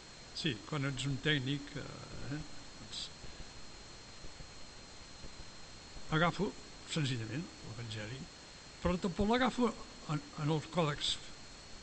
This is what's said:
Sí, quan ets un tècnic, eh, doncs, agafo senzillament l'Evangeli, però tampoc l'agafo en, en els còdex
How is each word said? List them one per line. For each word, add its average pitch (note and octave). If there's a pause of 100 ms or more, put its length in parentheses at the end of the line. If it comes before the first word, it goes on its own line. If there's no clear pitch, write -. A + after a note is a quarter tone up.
(380)
Sí, C#3+ (100)
quan C#3
ets B2+
un C3+
tècnic, C#3+
eh, - (400)
doncs, - (3250)
agafo E3+ (460)
senzillament B2+ (220)
l'Evangeli, A2 (600)
però F3+
tampoc G3+
l'agafo B3 (400)
en, D3 (180)
en D3+
els D3+
còdex D3+ (720)